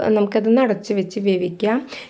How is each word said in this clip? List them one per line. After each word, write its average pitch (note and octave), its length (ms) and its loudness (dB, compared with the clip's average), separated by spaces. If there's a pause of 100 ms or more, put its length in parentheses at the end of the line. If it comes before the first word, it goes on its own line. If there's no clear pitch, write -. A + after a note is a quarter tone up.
നമുക്കതൊന്ന് G#3+ 520 2
അടച്ച് G#3+ 320 0
വെച്ച് G3 280 -4
വേവിക്കാം. F#3+ 580 0 (300)